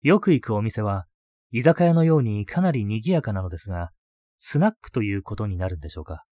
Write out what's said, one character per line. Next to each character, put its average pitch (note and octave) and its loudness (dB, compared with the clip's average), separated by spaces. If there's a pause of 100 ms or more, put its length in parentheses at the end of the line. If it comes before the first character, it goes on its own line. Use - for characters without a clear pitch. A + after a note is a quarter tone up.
よ F3 6
く G3 4
行 B2 4
く A2 -2
お G#2 0
店 A2 -4
は、 G2 -2 (460)
居 A#2 -4
酒 D#3+ 4
屋 E3+ 4
の E3 4
よ D#3+ 4
う C3+ 2
に G#2 -2
か F3 -2
な F#3 2
り A#2+ -2
賑 A2 -2
や D#3+ 2
か G#2+ -4
な F#2+ -4
の F#2 -6
で E2 -10
す G2 -12
が、 E2+ -6 (480)
ス - -2
ナ G3 4
ッ - 0 (100)
ク - -16
と A#2+ -2
い G2+ -2
う G2 -2
こ - -10
と G#2+ -4
に F#2 -4
な F#2 -2
る F2+ -6
ん - -12
で D#2+ -12
し - -12
ょ - -10
う - -12
か。 D2+ -12